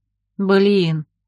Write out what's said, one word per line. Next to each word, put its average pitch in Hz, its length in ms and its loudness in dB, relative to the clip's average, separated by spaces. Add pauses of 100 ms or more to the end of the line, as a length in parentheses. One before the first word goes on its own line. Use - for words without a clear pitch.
(380)
Блин, 196 720 0 (200)